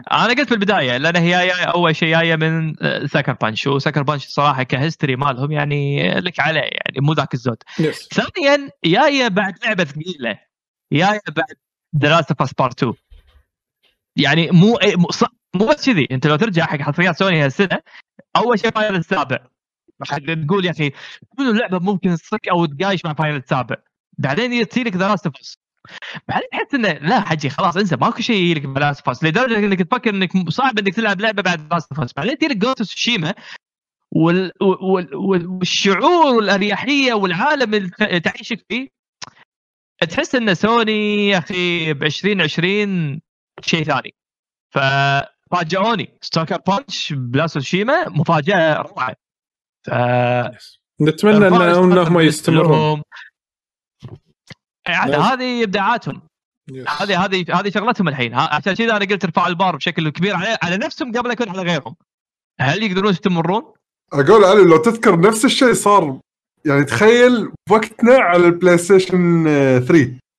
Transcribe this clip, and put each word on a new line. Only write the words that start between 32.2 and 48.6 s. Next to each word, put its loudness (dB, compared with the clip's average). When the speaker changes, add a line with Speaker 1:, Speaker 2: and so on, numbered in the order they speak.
Speaker 1:
تجي -2
لك -2
Ghost -2
of -12
Tsushima -4
وال-، 2
وال-، -2
وال-، -2
والشعور 2
والأريحية 0
والعالم -2
اللي -2
تخ-، -2
تعيشك -8
فيه، -6
تحس -4
إن 0
سوني 0
يا 0
أخي -4
بعشرين -2
عشرين -2
شيء -2
ثاني. -4
ففاجئوني. -2
ستوكر -4
بانش، -4
بلاس -2
اوف -4
تسوشيما، -2
مفاجأة 0